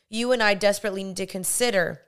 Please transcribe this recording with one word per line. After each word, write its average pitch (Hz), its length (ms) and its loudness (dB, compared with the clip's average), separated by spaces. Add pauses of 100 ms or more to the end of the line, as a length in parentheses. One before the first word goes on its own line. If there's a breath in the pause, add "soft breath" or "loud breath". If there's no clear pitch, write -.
You 240 220 -2
and 233 120 2
I 208 100 4
desperately 202 500 0
need 190 140 -10
to 190 80 -4
consider 190 840 -2